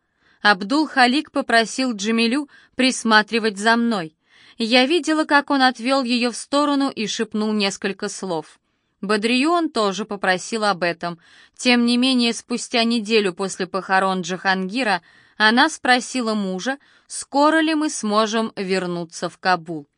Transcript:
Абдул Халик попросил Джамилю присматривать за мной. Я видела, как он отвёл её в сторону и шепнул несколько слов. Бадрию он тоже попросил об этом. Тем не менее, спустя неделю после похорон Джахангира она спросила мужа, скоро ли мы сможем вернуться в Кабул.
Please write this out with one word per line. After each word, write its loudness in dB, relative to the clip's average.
Абдул 2
Халик 2
попросил 0
Джамилю 0
присматривать 2
за 2
мной. -2
Я 2
видела, 0
как 0
он 2
отвёл 0
её -2
в -10
сторону 0
и -6
шепнул -4
несколько -4
слов. -8
Бадрию 0
он 0
тоже -2
попросил -2
об 0
этом. -4
Тем 2
не 2
менее, 2
спустя -4
неделю 0
после -6
похорон 0
Джахангира -2
она 4
спросила 0
мужа, -4
скоро 0
ли 2
мы 0
сможем 0
вернуться -4
в -20
Кабул. -2